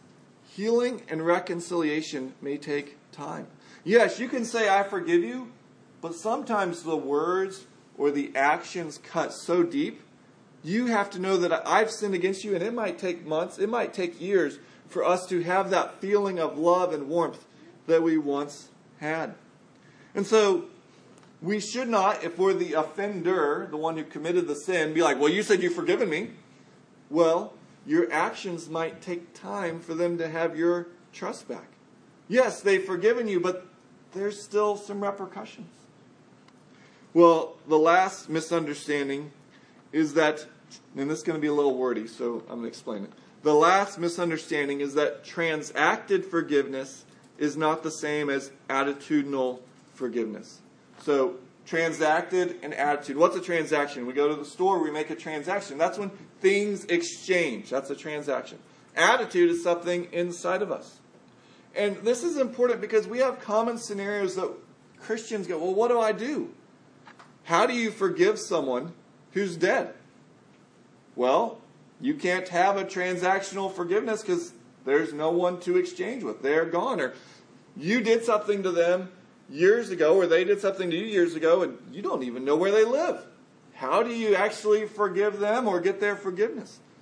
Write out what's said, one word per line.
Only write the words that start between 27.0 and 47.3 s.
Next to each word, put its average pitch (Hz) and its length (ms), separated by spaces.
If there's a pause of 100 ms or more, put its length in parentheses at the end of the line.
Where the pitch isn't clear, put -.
Well, 165 440 (320)
your 160 260
actions 170 580
might 165 320
take 175 320
time 185 460
for 165 160
them 175 240
to 165 80
have 160 280
your 175 320 (240)
trust - 360
back. 101 220 (580)
Yes, 226 340
they've 190 220
forgiven 214 440
you, 190 120
but 180 260 (480)
there's 202 300
still 208 340
some 202 240
repercussions. 202 720 (1400)
Well, 165 440 (100)
the 156 120
last 180 500
misunderstanding 147 1040 (600)
is 151 220
that, 151 320 (500)
and 139 140
this 156 80
is 151 60
gonna 160 160
be 151 80
a 147 60
little 143 220
wordy, 120 320
so 120 400
I'm 120 120
gonna 117 80
explain 107 360
it. - 80 (320)
The 151 120
last 185 420
misunderstanding 160 800
is 139 140
that 147 320
transacted 170 1000
forgiveness 139 800 (340)